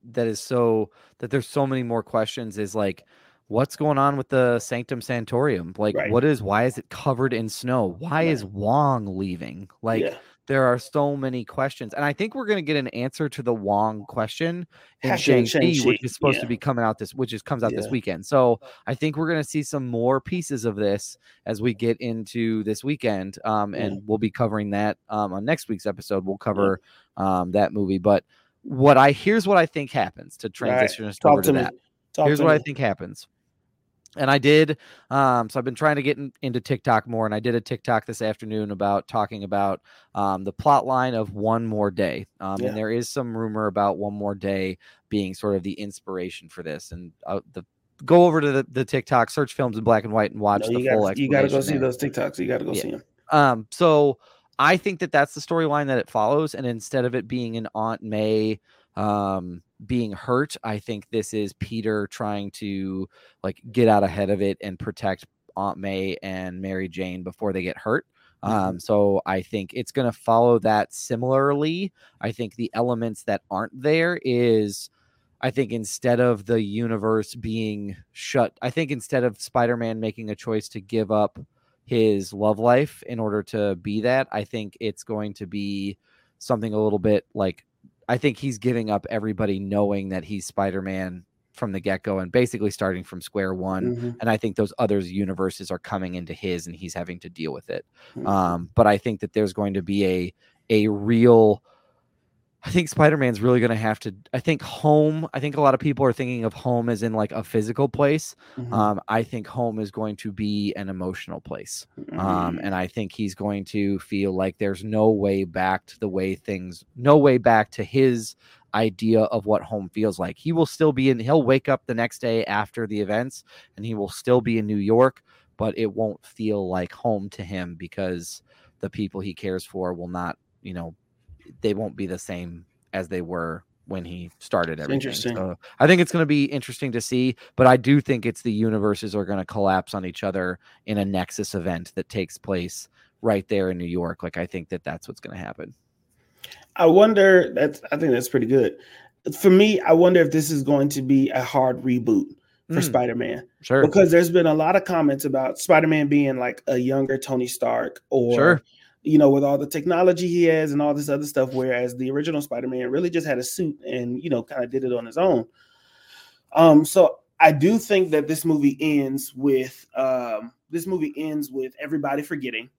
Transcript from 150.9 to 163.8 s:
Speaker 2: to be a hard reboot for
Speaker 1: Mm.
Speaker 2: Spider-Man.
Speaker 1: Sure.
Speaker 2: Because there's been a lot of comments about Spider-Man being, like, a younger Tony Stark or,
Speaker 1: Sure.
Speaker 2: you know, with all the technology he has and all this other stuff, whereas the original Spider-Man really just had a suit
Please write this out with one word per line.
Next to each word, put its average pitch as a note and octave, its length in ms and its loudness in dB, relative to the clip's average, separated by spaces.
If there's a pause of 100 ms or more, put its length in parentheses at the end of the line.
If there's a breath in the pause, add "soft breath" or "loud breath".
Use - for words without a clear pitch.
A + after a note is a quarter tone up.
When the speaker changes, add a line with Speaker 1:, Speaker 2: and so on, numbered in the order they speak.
Speaker 2:
to C#3+ 120 -4
be C3+ 280 4
a C3 120 -2
hard B2+ 400 2
reboot A#2 440 2 (420)
for E3 120 0
Speaker 1:
Mm. F3+ 40 0
Speaker 2:
Spider-Man. B2 640 -2 (120)
Speaker 1:
Sure. C3+ 220 4
Speaker 2:
Because E3 280 6
there's E3+ 200 6
been E3+ 160 6
a D#3 80 4
lot D#3 220 2
of F#3+ 80 4
comments D3+ 400 2
about C3 340 -2
Spider-Man D#3 500 6
being, C#3+ 300 2
like, B2 280 -4
a C3+ 100 0
younger C3+ 420 0
Tony B2+ 280 -2
Stark - 640 -4
or, A#2+ 240 2
Speaker 1:
Sure. D3 280 6 (400 soft breath)
Speaker 2:
you D3+ 160 6
know, C#3+ 120 10
with C#3 140 4
all C#3 120 2
the C#3+ 120 -2
technology F3 600 2
he E3+ 160 2
has D#3 280 2
and D3 100 0
all D3 100 2
this C#3+ 160 -4
other D3 180 -2
stuff, C3 280 -2
whereas B2+ 420 -2
the B2+ 140 -4
original D3 320 -2
Spider-Man B2+ 480 -6
really E3+ 200 0
just E3 160 -2
had C3+ 120 -2
a B2 40 -6
suit D3+ 440 -6